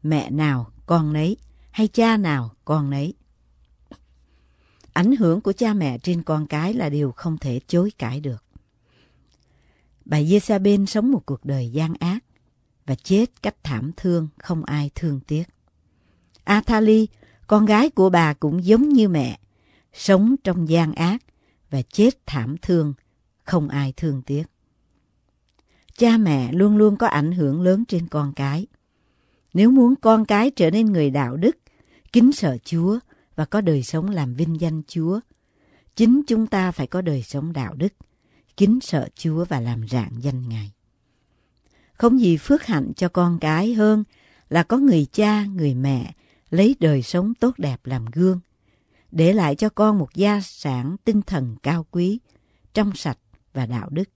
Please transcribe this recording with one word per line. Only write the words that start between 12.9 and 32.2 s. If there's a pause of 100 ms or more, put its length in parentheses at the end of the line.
chết
cách
thảm
thương, (100)
không
ai
thương
tiếc. (1000)
Athaly, (380)
con
gái
của
bà
cũng
giống
như
mẹ, (540)
sống
trong
gian
ác (480)
và
chết
thảm
thương, (500)
không
ai
thương
tiếc. (1500)
Cha
mẹ
luôn
luôn
có
ảnh
hưởng
lớn
trên
con
cái. (880)
Nếu
muốn
con
cái
trở
nên
người
đạo
đức, (560)
kính